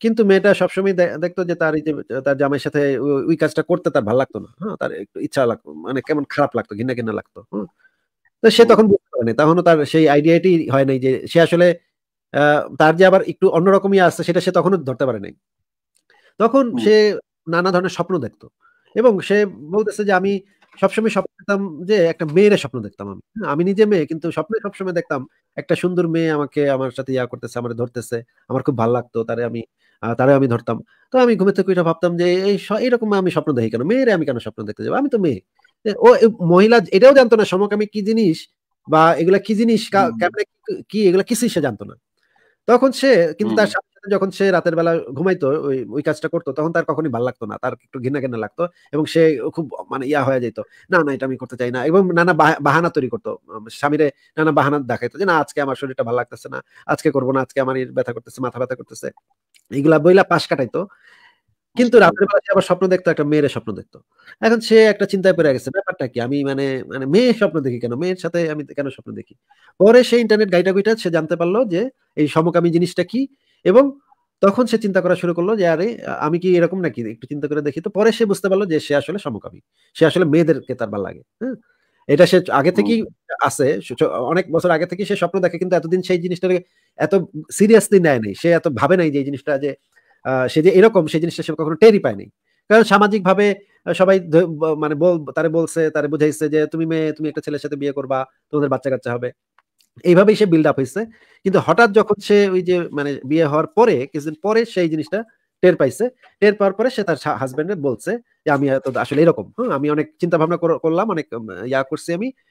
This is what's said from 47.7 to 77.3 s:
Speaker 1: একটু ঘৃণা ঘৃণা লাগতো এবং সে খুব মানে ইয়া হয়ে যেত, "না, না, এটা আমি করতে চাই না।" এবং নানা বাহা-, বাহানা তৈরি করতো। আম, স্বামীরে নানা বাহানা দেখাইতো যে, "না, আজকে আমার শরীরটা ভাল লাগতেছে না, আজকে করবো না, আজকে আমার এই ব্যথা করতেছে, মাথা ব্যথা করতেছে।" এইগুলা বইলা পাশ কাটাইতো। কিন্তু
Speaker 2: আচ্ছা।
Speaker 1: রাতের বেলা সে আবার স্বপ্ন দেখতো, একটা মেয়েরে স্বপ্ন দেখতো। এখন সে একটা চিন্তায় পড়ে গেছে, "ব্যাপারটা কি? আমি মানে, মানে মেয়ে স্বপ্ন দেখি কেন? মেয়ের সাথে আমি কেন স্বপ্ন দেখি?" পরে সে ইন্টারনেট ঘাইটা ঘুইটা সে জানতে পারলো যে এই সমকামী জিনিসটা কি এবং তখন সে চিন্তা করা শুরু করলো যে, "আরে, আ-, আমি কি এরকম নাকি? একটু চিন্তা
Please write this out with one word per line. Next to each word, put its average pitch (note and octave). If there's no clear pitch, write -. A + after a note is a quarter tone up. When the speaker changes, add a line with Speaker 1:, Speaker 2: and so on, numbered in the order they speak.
Speaker 1:
একটু -
ঘৃণা C3
ঘৃণা B2
লাগতো A2
এবং D3+
সে D#3+
খুব E3+
মানে C3
ইয়া C#3+
হয়ে C3
যেত, A#2
"না, F3+
না, D3
এটা C3
আমি C3
করতে B2+
চাই B2
না।" B2
এবং E3
নানা E3+
বাহা-, D#3
বাহানা D#3
তৈরি C3
করতো। A2
আম, G#2+
স্বামীরে D3
নানা D#3
বাহানা C#3+
দেখাইতো A#2+
যে, G3+
"না, F3
আজকে C#3+
আমার C#3
শরীরটা C3
ভাল A#2
লাগতেছে B2
না, C3
আজকে -
করবো C3
না, C3+
আজকে -
আমার C3
এই B2+
ব্যথা B2+
করতেছে, A#2+
মাথা B2
ব্যথা B2+
করতেছে।" -
এইগুলা D3
বইলা F#3
পাশ E3+
কাটাইতো। D3+
কিন্তু B3
Speaker 2:
আচ্ছা। A3+
Speaker 1:
রাতের F#3
বেলা F#3+
সে -
আবার F#3+
স্বপ্ন F3+
দেখতো, F3+
একটা D#3
মেয়েরে D3
স্বপ্ন A2+
দেখতো। -
এখন A3+
সে A3
একটা G#3
চিন্তায় F#3+
পড়ে D#3
গেছে, B2+
"ব্যাপারটা F3+
কি? A#2+
আমি B2+
মানে, C#3
মানে C3
মেয়ে A3+
স্বপ্ন F3
দেখি B2
কেন? A#2
মেয়ের F3+
সাথে E3+
আমি D3+
কেন C#3
স্বপ্ন -
দেখি?" G#2
পরে A3+
সে A#3
ইন্টারনেট G#3+
ঘাইটা F3+
ঘুইটা G3+
সে A3
জানতে D#3+
পারলো E3+
যে F3+
এই D3+
সমকামী E3+
জিনিসটা F3
কি A3
এবং G#3+
তখন G3+
সে A3+
চিন্তা G3
করা F3+
শুরু F3
করলো F3
যে, G3
"আরে, E3
আ-, -
আমি D#3+
কি F#3
এরকম F3
নাকি? C3+
একটু A2+
চিন্তা D3